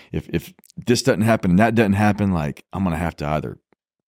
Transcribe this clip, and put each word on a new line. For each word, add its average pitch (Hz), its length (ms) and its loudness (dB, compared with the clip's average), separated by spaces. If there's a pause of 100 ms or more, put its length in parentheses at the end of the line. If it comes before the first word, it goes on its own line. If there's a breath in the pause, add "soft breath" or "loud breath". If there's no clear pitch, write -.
(100)
if, - 200 -8
if - 220 -6 (320)
this 120 180 0
doesn't 117 200 2
happen 107 300 2
and 87 80 4
that 113 160 2
doesn't 107 160 4
happen, 101 400 2
like, 76 400 -4
I'm 95 100 -6
gonna 85 140 -2
have 82 200 -4
to 73 120 -6
either 73 300 -4 (500)